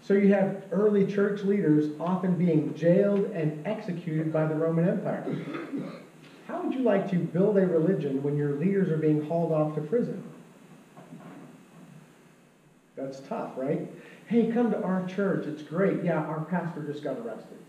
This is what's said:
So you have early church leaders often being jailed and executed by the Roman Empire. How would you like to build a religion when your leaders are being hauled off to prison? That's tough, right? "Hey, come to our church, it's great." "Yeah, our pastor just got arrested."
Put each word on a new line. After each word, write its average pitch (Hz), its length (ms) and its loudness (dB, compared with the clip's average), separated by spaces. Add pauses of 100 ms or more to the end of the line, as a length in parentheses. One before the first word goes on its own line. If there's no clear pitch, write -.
So - 140 0
you 202 180 6
have - 400 0
early 202 340 4
church 202 360 0
leaders 156 480 2 (100)
often 180 360 0
being 156 380 2
jailed 196 580 4
and 151 340 -4
executed 165 640 -4
by 156 140 2
the 156 80 -2
Roman 165 340 2
Empire. - 380 -2 (1200)
How 330 160 -6
would 285 100 -2
you 262 80 -2
like 202 300 4
to 180 60 2
build 196 420 2
a 190 80 4
religion 147 560 2
when 143 140 0
your 147 200 0
leaders 185 320 2
are 156 80 0
being 151 300 2
hauled 165 260 0
off 151 220 0
to 151 80 -2
prison? 214 400 -2 (2750)
That's - 240 -10
tough, - 360 -8
right? 135 300 -2 (420)
"Hey, 226 220 4
come 226 200 2
to - 120 -2
our 185 240 -2
church, 190 400 -2
it's 151 160 -10
great." 180 400 0
"Yeah, 160 220 0
our 156 220 -6
pastor 165 380 -4
just 147 200 -8
got 127 140 -4
arrested." - 400 -12 (100)